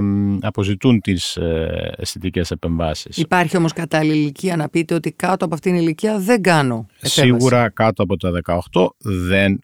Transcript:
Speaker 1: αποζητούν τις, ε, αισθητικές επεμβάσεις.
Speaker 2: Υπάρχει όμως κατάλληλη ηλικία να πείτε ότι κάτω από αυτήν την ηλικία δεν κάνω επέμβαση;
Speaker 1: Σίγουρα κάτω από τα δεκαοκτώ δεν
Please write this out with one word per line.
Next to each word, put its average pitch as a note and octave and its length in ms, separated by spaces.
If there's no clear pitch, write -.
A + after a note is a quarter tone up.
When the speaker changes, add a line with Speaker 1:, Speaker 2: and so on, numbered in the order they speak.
Speaker 1:
αποζητούν G#2 600
τις, - 360
ε, E2 600
αισθητικές - 540
επεμβάσεις. E2 640
Speaker 2:
Υπάρχει F3 400
όμως E3 160
κατάλληλη D#3 440
ηλικία D3+ 380
να D3+ 140
πείτε E3 240
ότι E3 180
κάτω F#3 340
από E3 80
αυτήν F3 200
την F3 80
ηλικία F3+ 380
δεν G#3 220
κάνω C3+ 440
επέμβαση; - 260
Speaker 1:
Σίγουρα B2 480
κάτω A2 340
από F#2+ 140
τα F2 140
δεκαοκτώ F2 640
δεν G2 680